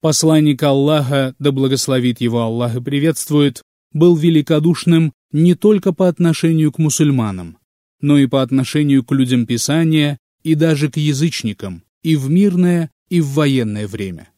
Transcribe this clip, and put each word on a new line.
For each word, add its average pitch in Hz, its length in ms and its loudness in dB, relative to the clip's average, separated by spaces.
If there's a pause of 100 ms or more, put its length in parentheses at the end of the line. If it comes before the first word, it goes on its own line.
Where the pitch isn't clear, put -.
Посланник 156 600 2
Аллаха, 139 720 0
да 143 140 0
благословит 131 680 -2
его 117 220 -2
Аллах 117 340 -4
и 123 60 -6
приветствует, 143 800 -2 (320)
был 170 220 4
великодушным 160 960 2 (180)
не 170 220 2
только 202 400 2
по 185 140 0
отношению 165 640 0
к - 80 -12
мусульманам, 117 800 -2 (420)
но 143 160 2
и 139 80 4
по 131 160 0
отношению 135 640 0
к - 80 -4
людям 123 320 0
Писания 151 720 0 (260)
и 160 120 0
даже 151 340 0
к - 80 -6
язычникам, 131 880 -4 (180)
и 160 140 0
в 135 160 -4
мирное, 175 580 0 (200)
и 170 120 0
в 147 60 0
военное 131 600 -2
время. 95 500 -10